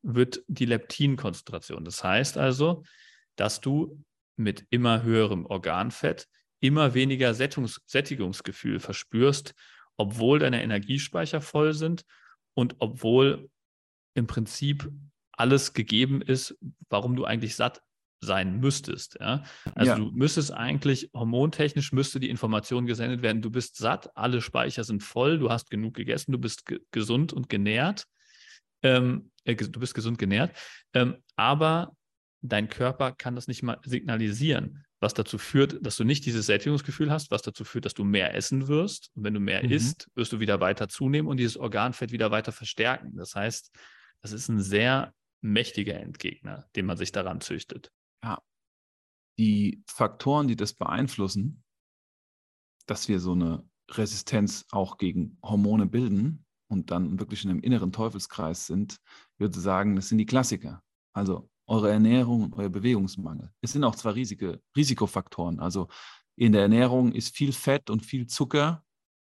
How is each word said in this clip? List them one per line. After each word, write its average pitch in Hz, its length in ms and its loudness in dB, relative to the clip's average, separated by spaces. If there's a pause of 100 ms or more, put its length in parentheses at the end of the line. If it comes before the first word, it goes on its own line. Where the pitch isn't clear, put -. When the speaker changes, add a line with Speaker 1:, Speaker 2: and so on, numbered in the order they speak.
Speaker 1:
wird 123 460 0
die - 180 -4
Leptinkonzentration. 113 1160 -2
Das 82 220 -8
heißt 110 320 2
also, 143 460 2 (520)
dass - 240 -2
du 147 420 -2 (360)
mit 104 320 -2
immer 117 340 4
höherem 107 420 2
Organfett 98 840 -4 (300)
immer 139 340 4
weniger 131 400 4
Sättungs-, 131 520 -2
Sättigungsgefühl 110 960 -2
verspürst, 135 720 0 (440)
obwohl 113 420 4
deine 127 240 2
Energiespeicher 139 800 -2
voll 151 320 2
sind 160 300 -2 (520)
und 123 240 2
obwohl 123 680 4 (680)
im 120 100 0
Prinzip 143 640 -4 (440)
alles 135 400 4
gegeben 127 480 2
ist, - 360 -2 (320)
warum 123 260 0
du 127 100 -2
eigentlich 113 300 -4
satt - 280 -2 (360)
sein 95 400 -2
müsstest. - 600 -2
Ja? 139 240 -2 (320)
Also 123 160 6
Speaker 2:
Ja. 104 60 4
Speaker 1:
du 107 140 -2
müsstest 143 400 2
eigentlich, 139 600 0
hormontechnisch 139 800 0
müsste 139 280 0
die 131 120 -2
Information 120 560 -2
gesendet 120 340 -2
werden, 110 220 0
du 113 80 -4
bist 120 240 -4
satt, - 420 -2
alle 120 240 0
Speicher 120 420 -2
sind 104 200 -4
voll, 143 340 2
du 120 140 2
hast 117 180 -4
genug 110 240 -4
gegessen, - 380 -4
du 127 80 0
bist 120 260 -6
ge-, - 140 -8 (100)
gesund 120 440 0
und - 160 0
genährt, 113 580 0 (760)
ähm, 127 500 4 (120)
äh, 120 100 0
ges-, 107 160 -4
du 117 100 -10
bist 127 140 -6
gesund 113 240 -4
genährt, 104 400 0 (360)
ähm, 123 240 2 (180)
aber 156 600 2 (460)
dein 110 280 -2
Körper 127 420 -2
kann 123 240 -8
das 123 120 -10
nicht 127 140 -6
mal 120 240 -4
signalisieren, 120 1000 -2 (160)
was - 140 0
dazu 110 240 -2
führt, - 480 2
dass 107 120 -4
du 113 60 0
nicht 139 220 2
dieses 113 220 -2
Sättigungsgefühl 143 640 0
hast, 156 180 -2
was - 140 -2
dazu 110 220 -10
führt, - 200 -6
dass 95 80 -6
du 104 100 -6
mehr 101 300 2
essen 135 340 -2
wirst. 156 460 -2
Und 104 120 -6
wenn 104 100 0
du 104 40 -2
mehr 98 240 0
Speaker 2:
Mhm. 120 80 2
Speaker 1:
isst, 135 440 0
wirst 117 180 -2
du 110 60 -4
wieder 101 200 2
weiter 101 300 0
zunehmen 147 400 0
und 135 80 -2
dieses 120 200 0
Organfett 117 540 -4
wieder 110 200 0
weiter 110 200 -2
verstärken. 113 640 -4
Das 90 200 -12
heißt, 104 360 -6 (520)
das 107 80 -14
ist 113 180 -10
ein 110 100 2
sehr 107 540 2 (280)
mächtiger 104 580 -2
Endgegner, - 760 -12
den 95 120 -2
man 87 100 -2
sich 92 140 -6
daran 92 300 -4
züchtet. - 500 -12 (320)
Speaker 2:
Ja. 110 180 -8 (960)
Die 104 500 2
Faktoren, 139 600 0
die 117 80 2
das 107 180 -6
beeinflussen, 104 920 -4 (1200)
dass - 200 -6
wir 98 120 2
so 90 140 -2
eine 85 340 0 (240)
Resistenz 107 800 -2
auch 95 260 -4
gegen 87 460 -4
Hormone 104 420 2
bilden 117 600 0 (220)
und 95 220 -4
dann 90 300 -2
wirklich 104 240 -8
in 98 80 -2
einem 87 80 -2
inneren 101 320 0
Teufelskreis 95 760 -6
sind, 101 320 -4 (400)
würde 92 220 -2
sagen, 98 360 2
das 95 140 -2
sind 110 80 2
die 107 80 4
Klassiker. 123 560 -2 (320)
Also 95 360 -4 (180)
eure 107 240 4
Ernährung 117 520 6
und - 120 -4
euer 101 140 -4
Bewegungsmangel. 95 840 -2 (100)
Es 120 120 -6
sind 147 100 2
auch 117 120 4
zwei 110 160 -4
riesige 104 500 -6 (140)
Risikofaktoren. 95 840 0
Also 90 300 -4 (460)
in 113 180 6
der 104 100 6
Ernährung 120 480 6
ist - 240 -4
viel 139 160 0
Fett 135 380 0
und 110 160 -2
viel 123 220 -6
Zucker 147 560 0 (540)